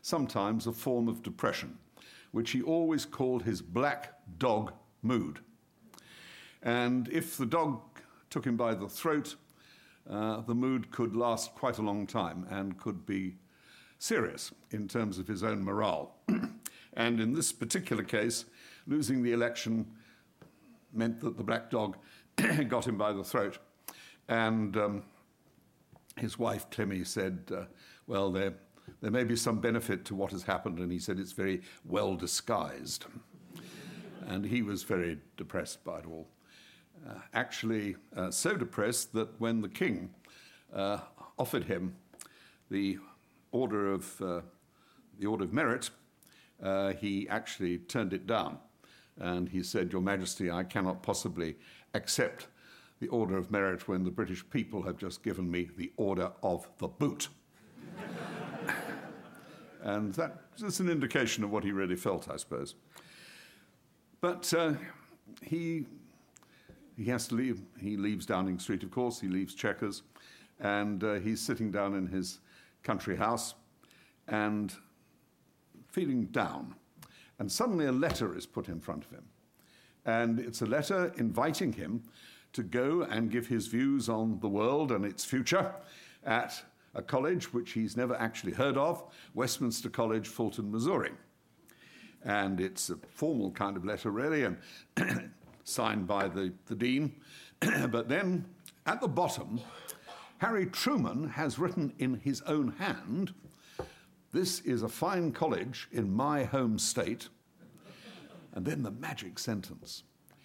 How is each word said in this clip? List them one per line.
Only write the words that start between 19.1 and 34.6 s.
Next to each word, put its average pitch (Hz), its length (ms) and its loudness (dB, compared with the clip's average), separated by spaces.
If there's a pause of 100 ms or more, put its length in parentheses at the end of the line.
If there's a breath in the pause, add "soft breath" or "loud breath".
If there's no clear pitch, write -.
the 120 80 4
election 117 540 2 (1080 loud breath)
meant 113 280 0
that 117 160 -2
the 110 60 -4
black 113 260 0
dog 107 280 2 (400 loud breath)
<clears throat> 151 300 4
got 113 180 2
him 113 120 0
by 104 160 2
the 98 100 -2
throat. 101 360 0 (680 loud breath)
And, 110 480 4
um, 101 280 2 (1120 loud breath)
his 107 200 -2
wife, 107 320 0
Clemmy, 92 360 -2
said, 95 500 -2
uh, 92 80 -4 (420 loud breath)
"Well, 98 260 2
there, 95 240 0 (460 loud breath)
there 107 100 0
may 127 120 4
be 117 140 2
some 113 220 2
benefit 113 460 2
to 101 100 -6
what 95 160 0
has 95 120 -6
happened," 90 360 -2
and 90 120 -2
he 90 80 0
said, 90 180 -2
"It's 92 140 -6
very 95 300 0 (240 loud breath)
well 98 300 2
disguised." 78 920 -2 (1200 loud breath)
And 98 180 -2
he 117 160 2